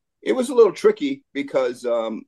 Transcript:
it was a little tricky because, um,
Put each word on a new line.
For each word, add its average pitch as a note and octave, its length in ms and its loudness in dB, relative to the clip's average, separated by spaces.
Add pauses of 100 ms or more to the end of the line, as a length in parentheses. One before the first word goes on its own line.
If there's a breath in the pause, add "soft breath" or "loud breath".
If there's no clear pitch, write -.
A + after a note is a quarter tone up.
(220)
it - 100 -2
was B3 180 -2
a C4+ 40 -6
little A3 180 6
tricky D3 600 -2
because, C3 520 -4
um, A2+ 440 -4